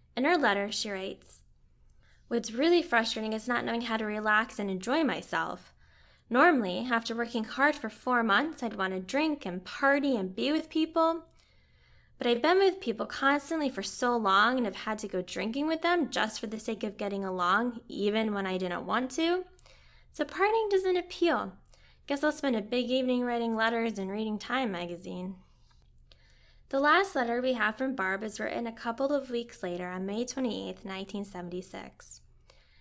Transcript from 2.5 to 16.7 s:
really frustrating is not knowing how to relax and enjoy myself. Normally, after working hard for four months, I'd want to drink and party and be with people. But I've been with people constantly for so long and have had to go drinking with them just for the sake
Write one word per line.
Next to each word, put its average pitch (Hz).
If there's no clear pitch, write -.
really 320
frustrating 226
is 220
not 240
knowing 233
how 233
to 220
relax 214
and 202
enjoy 233
myself. 175
Normally, 240
after 226
working 226
hard 285
for 226
four 247
months, 233
I'd 214
want 190
to 185
drink 285
and 180
party 277
and 185
be 240
with 311
people. 320
But 240
I've 240
been 330
with 381
people 220
constantly 285
for 262
so 240
long 214
and 247
have 190
had 214
to 208
go 185
drinking 226
with 320
them 339
just 220
for 226
the 220
sake 220